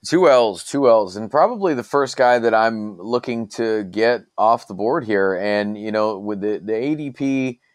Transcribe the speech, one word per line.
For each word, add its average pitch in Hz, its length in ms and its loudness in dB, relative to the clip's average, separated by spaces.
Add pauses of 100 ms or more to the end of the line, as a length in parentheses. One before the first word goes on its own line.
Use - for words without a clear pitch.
Two 170 240 4
L's, 117 360 4
two 139 240 2
L's, 107 260 4
and 107 160 -8
probably 190 440 2
the 120 100 -6
first 139 320 -2
guy 123 240 4
that 113 120 2
I'm 110 460 0
looking 117 520 -4
to 110 340 -2
get 107 400 0 (120)
off 113 300 2
the 101 80 -14
board 120 300 -4
here. 98 300 0
And, 104 440 -2
you 107 140 -8
know, 107 260 -2
with 104 220 -8
the, 104 220 -4
the 107 120 -4
A 131 220 -2
D 147 140 -10
P 131 500 -4 (140)